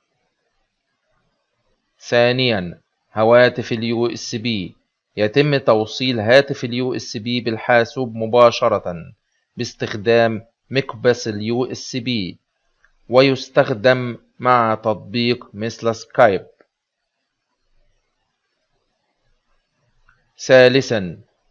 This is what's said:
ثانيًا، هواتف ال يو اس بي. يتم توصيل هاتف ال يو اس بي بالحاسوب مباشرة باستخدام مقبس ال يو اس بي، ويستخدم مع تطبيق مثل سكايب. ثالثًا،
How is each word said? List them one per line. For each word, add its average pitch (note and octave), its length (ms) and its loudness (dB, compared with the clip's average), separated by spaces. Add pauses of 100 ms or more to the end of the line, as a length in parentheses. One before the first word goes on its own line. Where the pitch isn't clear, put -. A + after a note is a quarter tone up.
(2000)
ثانيًا، A#2+ 720 0 (340)
هواتف A#2+ 580 4
ال A2+ 120 -6
يو A#2 220 -2
اس - 280 -10
بي. A2 420 -6 (400)
يتم C#3 400 0
توصيل A#2+ 640 -2
هاتف C3+ 440 2
ال A#2+ 100 -6
يو B2+ 200 -4
اس - 220 -10
بي A#2+ 240 -6
بالحاسوب A#2 720 -2
مباشرة A2+ 800 2 (640)
باستخدام A#2 880 -2 (260)
مقبس A#2+ 580 -2
ال G#2 140 -8
يو A#2 220 -2
اس - 320 -12
بي، A2+ 420 -6 (720)
ويستخدم B2+ 1080 2 (200)
مع A#2+ 360 2
تطبيق A2 800 -4
مثل A2+ 400 -6
سكايب. A2 520 0 (4000)
ثالثًا، B2 720 4 (320)